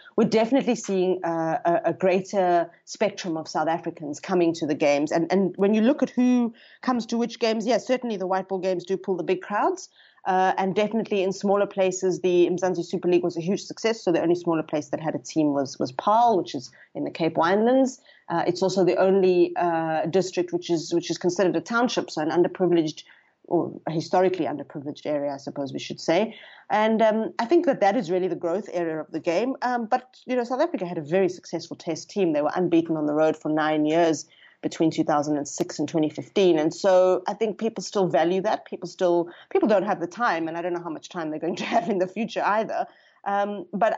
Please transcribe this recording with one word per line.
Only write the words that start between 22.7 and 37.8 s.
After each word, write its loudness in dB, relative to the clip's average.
or -4
historically 0
underprivileged -10
area, -4
I -10
suppose -10
we -8
should -12
say. 0
And, 2
um, 2
I -2
think 4
that 0
that 4
is -2
really 0
the -4
growth -4
area -4
of -12
the -6
game. -2
Um, -2
but, -4
you -4
know, 0
South -2
Africa -2
had -6
a -4
very 2
successful -10
Test -8
team. 0
They 0
were 0
unbeaten 2
on -2
the 0
road 2
for -6
nine 0
years 2
between 0
two 0
thousand 0
and -6
six -6
and -2
twenty 0
fifteen. 2
And 2
so 4
I -2
think -2
people -4